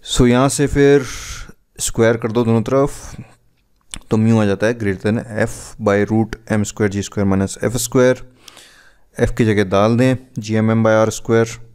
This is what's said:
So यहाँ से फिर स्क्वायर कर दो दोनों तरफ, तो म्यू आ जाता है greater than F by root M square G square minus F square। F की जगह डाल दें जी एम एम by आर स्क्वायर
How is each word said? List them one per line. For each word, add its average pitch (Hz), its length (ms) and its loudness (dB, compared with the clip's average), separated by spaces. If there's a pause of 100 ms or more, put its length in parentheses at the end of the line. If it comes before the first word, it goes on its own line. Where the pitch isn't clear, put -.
So - 220 2
यहाँ 127 220 4
से 139 180 -2
फिर 139 360 4 (760)
स्क्वायर 117 380 0
कर 117 140 -6
दो 120 140 0
दोनों 113 160 2
तरफ, 135 540 -4 (960)
तो 113 60 2
म्यू 113 220 4
आ 107 60 2
जाता 101 220 0
है 120 120 -2
greater 98 260 -4
than 110 140 0 (220)
F - 180 -4 (220)
by 101 160 2 (140)
root 110 260 0 (140)
M 104 200 0
square 104 220 -2
G 101 160 -4
square 101 240 -2
minus 95 300 -2
F 117 180 -2
square। 127 420 2 (920)
F 117 200 0
की 120 80 2
जगह 104 260 2
डाल 104 260 2
दें 127 180 2 (240)
जी 107 160 -6
एम 110 160 2
एम 113 120 2
by 110 80 2
आर 110 200 4
स्क्वायर 113 380 0 (260)